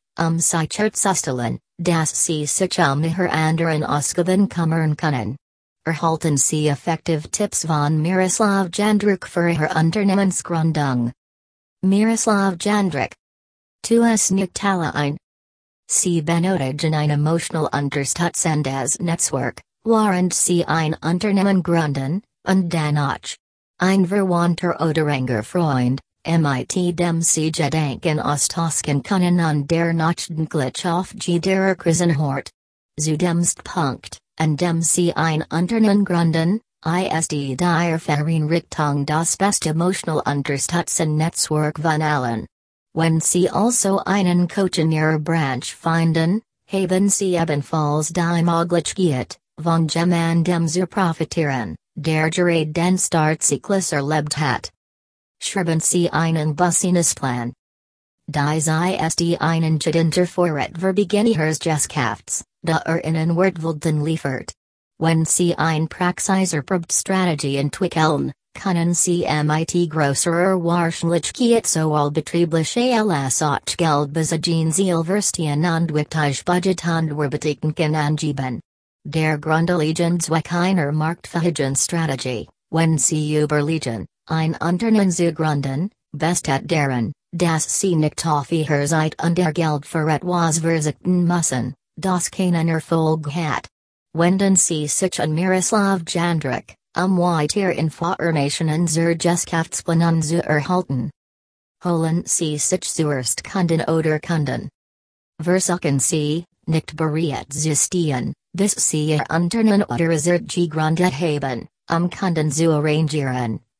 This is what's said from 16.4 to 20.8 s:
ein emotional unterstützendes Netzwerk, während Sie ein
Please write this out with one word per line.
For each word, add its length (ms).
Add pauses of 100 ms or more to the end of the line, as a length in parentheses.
ein 160
emotional 640
unterstützendes 1300
Netzwerk, 600 (240)
während 500
Sie 300
ein 380